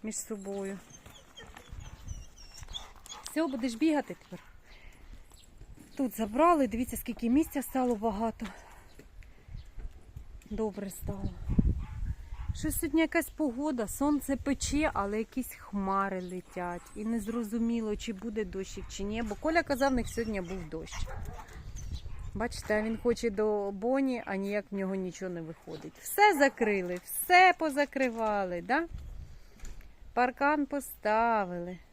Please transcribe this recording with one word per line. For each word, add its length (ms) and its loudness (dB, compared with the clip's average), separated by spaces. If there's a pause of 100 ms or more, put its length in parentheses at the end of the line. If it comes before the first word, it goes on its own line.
між 120 -6
собою. 640 -6 (2500)
Все, 240 0
будеш 260 -2
бігати 500 2
тепер. 160 -14 (1600)
Тут 200 0
забрали, 500 6
дивіться, 300 -2
скільки 320 -2
місця 320 4
стало 340 2
багато. 500 -2 (2000)
Добре 400 -2
стало. 400 -4 (1300)
Щось 240 -2
сьогодні 220 4
якась 280 2
погода, 580 0
сонце 480 2
пече, 580 0
але 240 0
якісь 360 -4
хмари 680 0
летять. 600 -6 (140)
І 100 -6
незрозуміло, 880 0
чи 180 -6
буде 320 -4
дощик, 440 -8
чи 140 -6
ні. 200 -2
Бо 120 -4
Коля 280 2
казав, 280 2
в 40 2
них 140 2
сьогодні 320 -2
був 280 -6
дощ. 380 -4 (1300)
Бачите, 440 0
він 220 0
хоче 260 4
до 420 2
Боні, 540 2
а 100 -2
ніяк 360 0
в 40 -4
нього 200 0
нічого 360 -4
не 100 -6
виходить. 600 -10
Все 360 6
закрили, 680 4
все 560 8
позакривали, 1000 2
да? 260 2 (1300)
Паркан 520 4
поставили. 1120 0 (160)